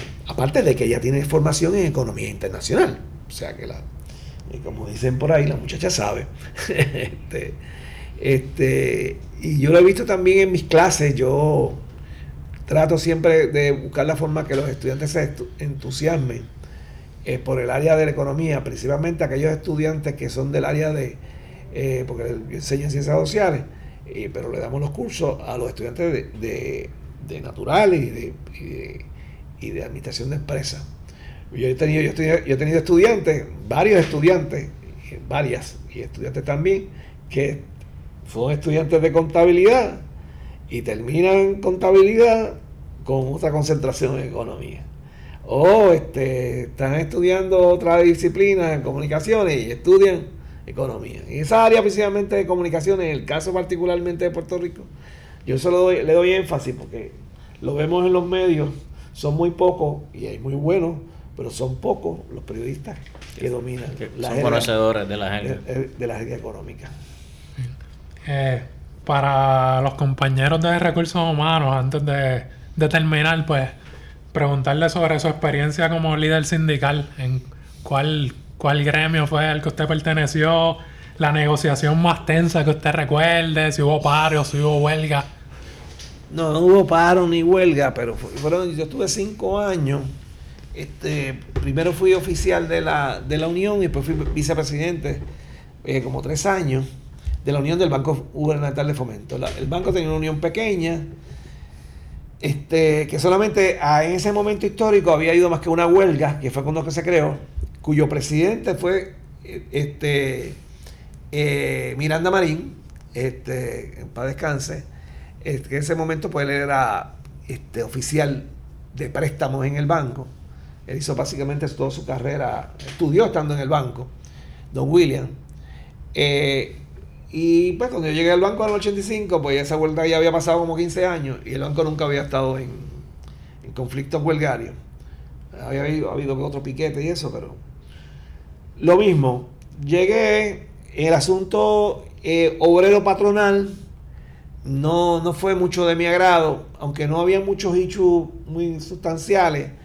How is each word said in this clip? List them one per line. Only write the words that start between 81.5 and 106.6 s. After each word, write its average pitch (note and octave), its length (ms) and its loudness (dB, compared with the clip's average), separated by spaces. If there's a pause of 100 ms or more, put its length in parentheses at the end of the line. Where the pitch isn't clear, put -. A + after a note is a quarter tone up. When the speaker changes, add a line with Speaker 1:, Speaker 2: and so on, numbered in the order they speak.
Speaker 3:
más E3+ 260 2
tensa E3 380 4
que D3+ 60 4
usted D3+ 220 0
recuerde, D#3 800 2
si D3+ 100 0
hubo D3 180 4
paro, D3+ 440 4
si C#3+ 140 -2
hubo D3 200 4
huelga. D3+ 460 2 (1080)
Speaker 1:
No, D#3 200 -2
no D#3+ 80 2
hubo F#3 260 8
paro F3 400 6
ni E3+ 160 2
huelga, E3 500 4
pero A#2 220 -4
fu-, A2+ 140 -8
fueron, D#3+ 480 -2
yo D#3 80 -4
estuve F#3+ 240 -4
cinco G3+ 500 -4
años. D#3 440 -2 (720)
Este, C#3+ 640 -8 (200)
primero D#3+ 320 0
fui F#3 220 4
oficial F3 540 0
de E3 140 0
la, D3 380 0
de D3 180 -2
la D#3+ 100 0
Unión G3 300 0
y F3+ 100 2
después C3+ 160 -2
fui D#3+ 100 -2 (180)
vicepresidente, D3 840 -2 (640)
eh, C3 200 -2
como C3 200 -6
tres D3 240 -4
años, D3 380 2 (600)
de C#3 80 0
la D3 60 0
Unión D#3 200 0
del F3+ 100 4
Banco C#3 440 -2
Gubernamental D3 540 -2
de D3 80 -2
Fomento. B2 440 -8
La, C3 100 -4 (100)
el C3+ 80 -6
banco F3+ 260 -2
tenía E3+ 160 0
una D#3 100 0
unión D#3 220 -2
pequeña, E3+ 640 -2 (1400)
este, D3+ 640 2
que D3+ 120 -4
solamente F#3 640 4
a, D3+ 240 4
en E3+ 80 0
ese F#3 180 0
momento G3+ 360 0
histórico G3+ 440 4
había D#3+ 240 4
ido F3 160 6
más D#3+ 100 0
que E3+ 100 -2
una E3+ 160 4
huelga, D#3+ 520 6
que C3 120 -4
fue C3+ 120 -4